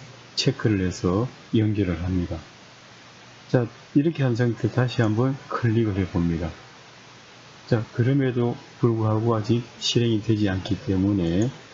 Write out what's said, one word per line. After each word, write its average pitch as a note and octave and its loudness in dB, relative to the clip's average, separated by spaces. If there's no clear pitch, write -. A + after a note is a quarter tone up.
체크를 G#2+ 0
해서 F#2 0
연결을 G2+ 0
합니다. F2 -2
자, B2 2
이렇게 D3 2
한 B2 2
상태 A#2 0
다시 B2 0
한번 A#2+ 2
클릭을 A2 0
해봅니다. E2+ -2
자, A2 0
그럼에도 B2 0
불구하고 A2+ 2
아직 A2+ 0
실행이 A#2 0
되지 G#2+ 0
않기 F#2 -4
때문에, F#2+ 0